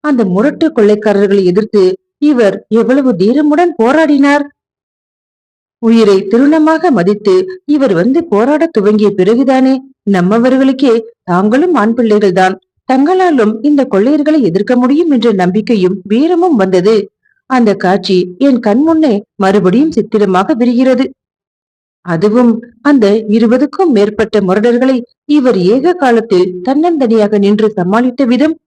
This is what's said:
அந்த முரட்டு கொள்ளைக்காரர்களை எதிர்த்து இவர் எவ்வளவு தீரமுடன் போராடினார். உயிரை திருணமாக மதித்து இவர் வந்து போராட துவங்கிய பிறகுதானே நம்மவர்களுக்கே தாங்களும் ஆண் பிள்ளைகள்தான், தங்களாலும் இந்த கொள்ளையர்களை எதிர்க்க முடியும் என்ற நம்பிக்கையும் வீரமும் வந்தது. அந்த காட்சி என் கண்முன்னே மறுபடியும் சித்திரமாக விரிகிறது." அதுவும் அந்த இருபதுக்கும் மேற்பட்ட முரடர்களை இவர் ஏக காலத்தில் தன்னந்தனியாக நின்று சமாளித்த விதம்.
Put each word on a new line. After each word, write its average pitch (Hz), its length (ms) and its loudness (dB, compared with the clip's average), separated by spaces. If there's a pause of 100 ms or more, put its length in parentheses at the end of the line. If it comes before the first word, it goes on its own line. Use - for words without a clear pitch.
அந்த 269 200 0
முரட்டு 233 440 -2
கொள்ளைக்காரர்களை 202 760 0
எதிர்த்து 196 400 0 (340)
இவர் 240 380 0 (120)
எவ்வளவு 254 440 0
தீரமுடன் 294 640 0
போராடினார். 285 680 0 (1400)
உயிரை 226 340 4 (100)
திருணமாக 311 640 0
மதித்து 196 440 0 (300)
இவர் 277 300 0
வந்து 247 300 0
போராட 269 420 0
துவங்கிய 214 500 0
பிறகுதானே 262 580 0 (360)
நம்மவர்களுக்கே 247 840 0 (280)
தாங்களும் 214 520 0
ஆண் 226 220 0
பிள்ளைகள்தான், 196 600 0 (320)
தங்களாலும் 277 760 0
இந்த 285 220 0
கொள்ளையர்களை 294 580 0
எதிர்க்க 202 340 -2
முடியும் 285 340 0
என்ற 233 220 0
நம்பிக்கையும் 190 720 -2
வீரமும் 330 520 0
வந்தது. 185 400 2 (540)
அந்த 240 260 2
காட்சி 196 420 -2 (200)
என் 262 280 0
கண்முன்னே 311 480 0 (200)
மறுபடியும் 196 640 0
சித்திரமாக 202 580 -2
விரிகிறது." 247 520 0 (1000)
அதுவும் 214 460 0 (280)
அந்த 277 260 2 (220)
இருபதுக்கும் 254 640 0
மேற்பட்ட 208 480 0
முரடர்களை 240 560 0 (320)
இவர் 254 380 2
ஏக 277 280 0
காலத்தில் 226 560 0 (120)
தன்னந்தனியாக 247 760 0
நின்று 208 340 0
சமாளித்த 240 520 -2
விதம். 262 300 0 (120)